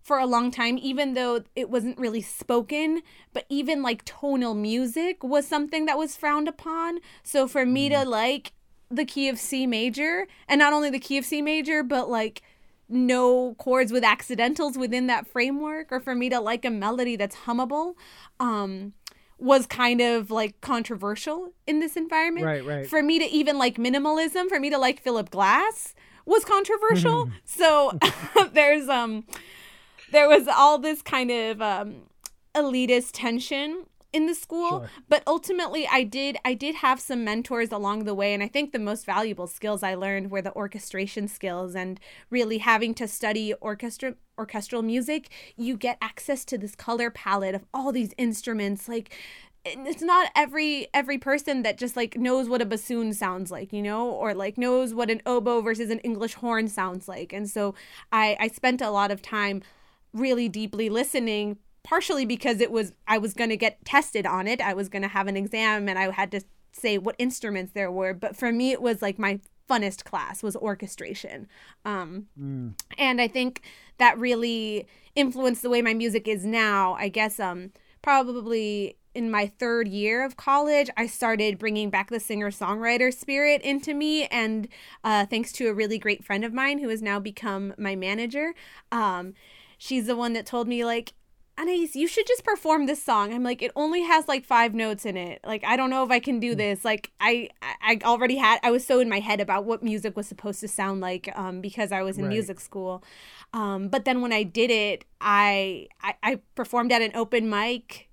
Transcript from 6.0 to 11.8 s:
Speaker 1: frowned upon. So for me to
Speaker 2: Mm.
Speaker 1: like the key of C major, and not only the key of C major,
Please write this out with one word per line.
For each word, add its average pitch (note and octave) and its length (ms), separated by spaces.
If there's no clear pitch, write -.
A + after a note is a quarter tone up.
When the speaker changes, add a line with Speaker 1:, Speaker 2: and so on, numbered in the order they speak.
Speaker 1:
frowned D4+ 320
upon. E4 520
So C4+ 240
for C4 200
me C#4 240
to D4 60
Speaker 2:
Mm. C4+ 100
Speaker 1:
like A#3+ 460
the B3+ 140
key C#4 240
of B3 100
C C4 280
major, C4 600
and C#4+ 100
not D4 140
only D4 160
the C4+ 120
key C#4 180
of C4+ 80
C D4 160
major, D4+ 400